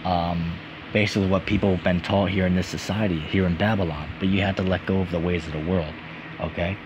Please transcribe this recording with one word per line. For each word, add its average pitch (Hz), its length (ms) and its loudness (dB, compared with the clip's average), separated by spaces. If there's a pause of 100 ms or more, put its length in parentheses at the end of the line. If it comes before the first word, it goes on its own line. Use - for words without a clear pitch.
um, 85 500 0 (400)
basically 104 340 2
what 95 200 2
people 98 280 4
have 85 80 -4
been 90 160 4
taught 98 300 2
here 95 160 2
in 92 80 4
this 92 140 2
society, 101 540 -2
here 92 260 2
in 85 100 2
Babylon. 87 500 0 (120)
But 95 80 0
you 95 160 2
have 95 140 0
to 98 60 0
let 92 220 0
go 95 160 2
of 90 80 -2
the 92 100 0
ways 85 280 -2
of 76 60 -8
the 78 120 -4
world, 82 300 0 (440)
okay? 87 460 -4